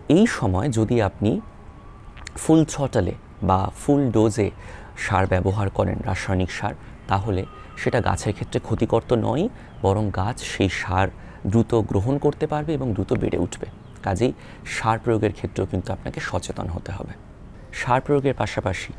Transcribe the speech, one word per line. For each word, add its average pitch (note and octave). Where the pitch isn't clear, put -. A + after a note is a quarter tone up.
এই G3
সময় G#2
যদি A2+
আপনি G#2+
ফুল D#3+
থ্রটলে B2
বা F#2+
ফুল C#3+
ডোজে G#2+
সার F#2+
ব্যবহার F#2+
করেন, G2
রাসায়নিক F#2
সার, -
তাহলে G2
সেটা -
গাছের F#2+
ক্ষেত্রে -
ক্ষতিকর -
তো A#2+
নয়ই, A#2
বরং G2
গাছ G2
সেই -
সার F#2
দ্রুত A2+
গ্রহণ A2
করতে D3
পারবে D3+
এবং C3
দ্রুত G2
বেড়ে A2
উঠবে। -
কাজেই G2+
সার A2+
প্রয়োগের G#2+
ক্ষেত্রেও -
কিন্তু F#2
আপনাকে -
সচেতন -
হতে E2+
হবে। -
সার B2+
প্রয়োগের C#3
পাশাপাশি -